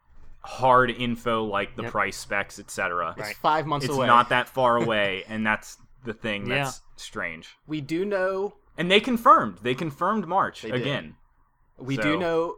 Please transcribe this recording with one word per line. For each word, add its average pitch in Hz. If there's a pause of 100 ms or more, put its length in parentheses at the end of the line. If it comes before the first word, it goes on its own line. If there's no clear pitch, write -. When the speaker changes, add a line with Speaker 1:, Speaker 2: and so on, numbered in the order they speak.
(440)
Speaker 1:
hard 127
info 117
like 101
the 110
Speaker 2:
Yep. 117
Speaker 1:
price 98
specs, -
et 101
cetera. 87
Speaker 3:
It's 110
Speaker 2:
Right. 107
Speaker 3:
five 156
months 143
Speaker 1:
It's 143
Speaker 3:
away. 127
Speaker 1:
not 120
that 123
far 123
Speaker 3:
<laughs> 117
Speaker 1:
away, 101
and 110
that's - (280)
the 110
thing 104
Speaker 2:
Yeah. 139
Speaker 1:
that's 131 (140)
strange. 87 (100)
Speaker 3:
We 156
do 165
know 190 (220)
Speaker 1:
And 170
they 208
confirmed. 233
They 127
confirmed 175
March 170
Speaker 3:
They 113
did. 127
Speaker 1:
again. 113 (640)
Speaker 3:
We 135
Speaker 1:
So 110
Speaker 3:
do 151
know 170